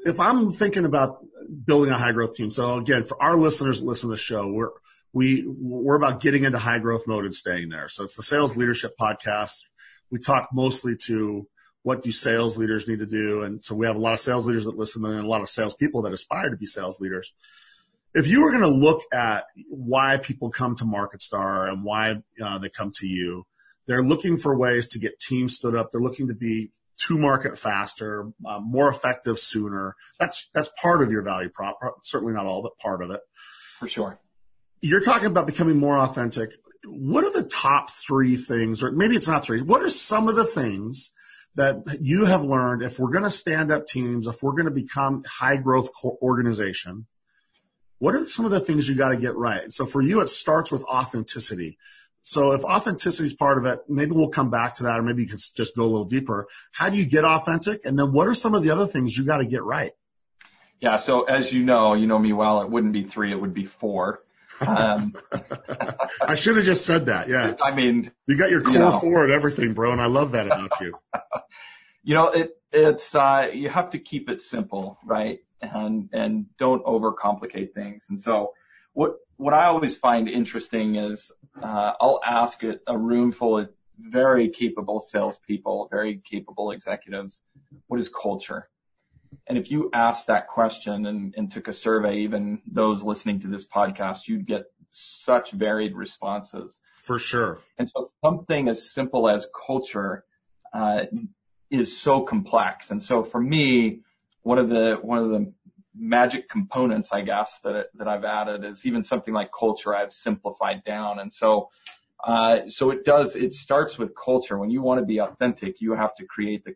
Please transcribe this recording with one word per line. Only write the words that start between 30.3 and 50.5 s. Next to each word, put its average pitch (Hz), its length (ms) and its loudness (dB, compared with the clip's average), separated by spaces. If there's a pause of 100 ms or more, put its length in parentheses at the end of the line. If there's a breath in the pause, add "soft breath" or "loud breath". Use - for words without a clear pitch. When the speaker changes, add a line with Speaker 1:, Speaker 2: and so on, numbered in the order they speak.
Speaker 1:
that's 147 160 -2 (100)
part 170 220 4
of 117 80 2
your 107 120 0
value 92 260 -4
prop, 98 320 -8 (240)
certainly 113 300 -4
not 104 120 -4
all, 95 160 -4
but - 160 -12
part 95 240 -4
of 87 80 -8
it. 98 100 -8 (600 loud breath)
Speaker 2:
For - 80 -10
sure. 101 320 -8 (600)
Speaker 1:
You're 170 180 4
talking 226 260 2
about 170 200 2
becoming 160 340 2
more 143 180 2
authentic. 123 540 -2 (340)
What 180 380 0
are 403 80 -2
the 381 160 0
top - 420 0
three 131 460 2
things, 113 480 -2
or 127 80 -2
maybe 208 240 2
it's 175 100 -2
not 160 180 0
three, 117 180 -2
what 170 200 4
are 370 80 0
some 220 380 0
of 226 80 0
the 226 100 4
things 120 640 -6 (440 loud breath)
that 139 460 -2
you 160 240 2
have 180 200 4
learned 123 380 0
if 123 160 -8
we're 127 120 0
gonna 190 200 0
stand 156 400 -2
up 151 160 0
teams, 120 400 -2
if 120 160 -8
we're 139 140 0
gonna 165 140 0
become 135 560 -2
high 135 300 0
growth 131 340 2 (100)
co-, - 220 -4
organization, 110 840 -2 (920)
what 170 160 2
are 311 100 0
some - 200 -4
of 220 60 0
the 196 100 2
things 151 280 0
you 135 60 0
gotta 131 240 2
get 120 180 -2
right? 113 360 -4
So 135 140 -4
for 139 160 -2
you, 190 180 4
it 175 80 0
starts 160 440 0